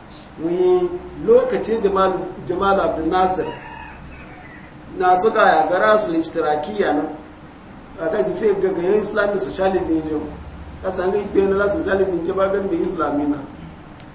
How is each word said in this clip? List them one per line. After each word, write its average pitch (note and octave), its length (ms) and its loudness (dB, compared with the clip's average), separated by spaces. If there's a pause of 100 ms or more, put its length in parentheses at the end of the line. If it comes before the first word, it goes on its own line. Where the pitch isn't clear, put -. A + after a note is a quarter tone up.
(380)
Mu F3+ 500 2 (360)
lokacin A3 560 4
Jamal, F#3+ 320 4 (360)
Jamal F#3+ 320 2
Abdul D#3+ 260 0
Nasir. F#3 400 2 (1500)
Na F#3 180 4
tsoka A3 300 2
ya F3 240 6
gara G#3+ 280 4
su E3+ 140 -2
ishtirakiya D#3+ 800 0
nan. D3+ 160 0 (920)
Aka F3 220 0
ji E3+ 120 -2
fe G#3 260 2
ga F#3 120 2
ga E3+ 100 -4 (160)
Islamic G3+ 420 0
socialism E3 720 0
yo. D3+ 100 -2 (600)
Ka F#3 100 -4
san F3+ 180 0
ga G#3 80 0
ibe G3 280 2
na G3 220 2
socialism F#3 580 0
ke F#3+ 60 -2
ba G3 200 2
gan G3 160 -2
da E3+ 80 -2
Islami D3+ 520 -2
na. D3 100 0 (760)